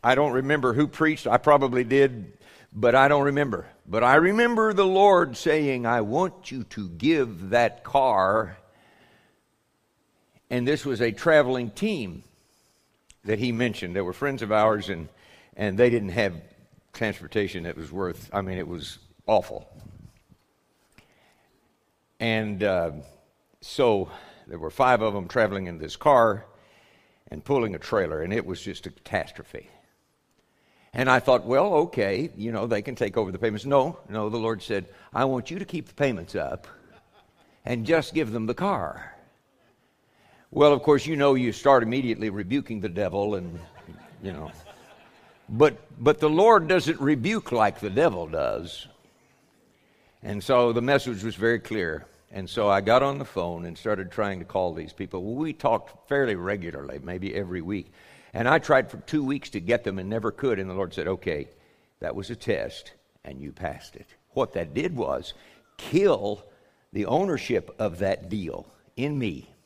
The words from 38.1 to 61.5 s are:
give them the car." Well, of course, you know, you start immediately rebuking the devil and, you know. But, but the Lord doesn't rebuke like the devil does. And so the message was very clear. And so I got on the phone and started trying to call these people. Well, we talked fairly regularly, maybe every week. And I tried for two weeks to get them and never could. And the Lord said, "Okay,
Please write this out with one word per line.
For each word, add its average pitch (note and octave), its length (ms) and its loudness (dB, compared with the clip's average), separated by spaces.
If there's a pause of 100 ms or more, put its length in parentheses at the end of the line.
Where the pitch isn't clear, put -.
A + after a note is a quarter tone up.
give D3 160 -2
them A2 160 -4
the A#2 80 -2
car." D#3 580 -6 (1400)
Well, D3 200 6
of C3+ 120 0
course, C#3+ 200 4
you D#3 120 -4
know, C#3 180 4
you B2 180 0
start C3 300 6
immediately A2+ 480 -2
rebuking G#2 500 -6
the G2+ 80 -6
devil G2 460 -2
and, F2 240 -8 (640)
you F#2+ 100 -8
know. D#2 200 -12 (960)
But, A#2+ 280 4 (220)
but C#3+ 220 2
the D#3 100 4
Lord F#3 380 6
doesn't E3 320 2
rebuke D3 500 0
like G#2+ 300 2
the G#2 100 -6
devil F#2+ 380 0
does. D2 580 -6 (1400)
And G2+ 200 -8
so B2 300 4
the A#2 80 2
message A#2+ 440 0
was A2 100 -6
very A#2 240 2
clear. F2 480 -6 (260)
And F#2+ 180 -12
so G#2 180 0
I G2 120 4
got A2+ 240 4
on C#3 140 -2
the C#3 60 -8
phone E2+ 400 -8
and E2+ 140 -12
started F#2+ 320 -6
trying G2+ 300 -4
to E2+ 40 -12
call F2+ 300 -4
these E2 180 -12
people. F#2 300 -10
Well, G#2 140 -8
we D#3 160 -6
talked - 560 -2
fairly C3+ 260 2
regularly, E2+ 680 -8
maybe F2+ 320 -8
every F2+ 280 -6
week. F#2 300 -6 (420)
And A#2 140 -2
I D#3 100 4
tried C#3 320 2
for - 80 -14
two D3+ 260 -4
weeks C3+ 260 -6
to G#2 100 -6
get A#2+ 240 0
them G2 160 -4
and F#2 100 -6
never A2 220 -4
could. B2 260 -2
And F#2+ 100 -6
the F#2 60 -8
Lord F#2 180 -4
said, D#2 140 -6
"Okay, E2 420 -4 (520)